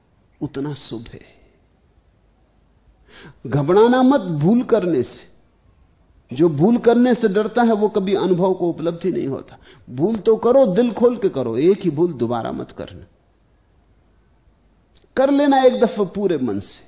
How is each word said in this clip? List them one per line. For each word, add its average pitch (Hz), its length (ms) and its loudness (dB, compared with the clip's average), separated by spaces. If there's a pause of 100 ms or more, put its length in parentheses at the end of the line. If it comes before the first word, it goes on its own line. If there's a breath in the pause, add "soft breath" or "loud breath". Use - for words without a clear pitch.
(400)
उतना 143 360 -8
शुभ 117 320 -14
है। - 160 -20 (2250 loud breath)
घबराना 190 560 4
मत 262 180 4 (180)
भूल 208 260 2
करने 180 400 0
से, - 200 -14 (1040)
जो 147 200 2
भूल 165 280 2
करने 240 360 4
से 226 140 0
डरता 214 340 0
है 226 120 2
वो 208 160 0
कभी 202 260 -2
अनुभव 185 380 0
को 175 160 -4
उपलब्धि 170 400 -6
नहीं 139 180 -4
होता। - 300 -10 (300 soft breath)
भूल 165 300 -2
तो 220 200 2
करो, 254 300 4
दिल 220 240 0
खोल 240 260 2
के 196 100 -2
करो, 127 300 -4
एक 190 240 2
ही 180 80 -2
भूल 165 240 -2
दोबारा 117 380 -4
मत 127 200 -10
करना। - 340 -16 (2000)
कर 269 160 2
लेना 277 300 2
एक 233 200 4
दफा 208 240 0
पूरे 185 320 -2
मन 107 220 -4
से, - 280 -16